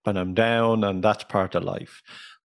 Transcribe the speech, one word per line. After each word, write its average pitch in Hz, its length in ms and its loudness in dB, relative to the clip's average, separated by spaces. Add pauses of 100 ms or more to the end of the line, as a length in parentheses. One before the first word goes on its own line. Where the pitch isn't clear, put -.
and 98 140 0
I'm 92 160 -4
down, 113 500 2
and 95 180 -2
that's 107 220 2
part 95 300 -2
of 90 100 0
life. - 380 -8 (420)